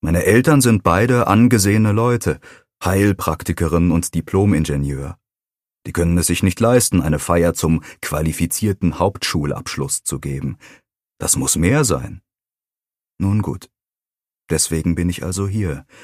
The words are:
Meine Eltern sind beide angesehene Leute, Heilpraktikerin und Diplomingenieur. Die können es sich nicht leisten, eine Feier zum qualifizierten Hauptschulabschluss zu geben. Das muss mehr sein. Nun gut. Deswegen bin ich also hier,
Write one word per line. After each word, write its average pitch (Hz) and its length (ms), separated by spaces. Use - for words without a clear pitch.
Meine 82 220
Eltern 131 380
sind 117 220
beide 117 440
angesehene 107 640
Leute, 110 480
Heilpraktikerin 87 1080
und 80 220
Diplomingenieur. 76 1040
Die 87 60
können 85 260
es 85 100
sich 87 160
nicht 95 160
leisten, 117 420
eine 76 180
Feier 85 340
zum 80 300
qualifizierten 85 1000
Hauptschulabschluss 71 1040
zu - 160
geben. 69 380
Das - 180
muss 135 220
mehr 143 260
sein. 73 380
Nun 101 240
gut. 95 280
Deswegen 80 460
bin 87 140
ich - 140
also 92 240
hier, 95 380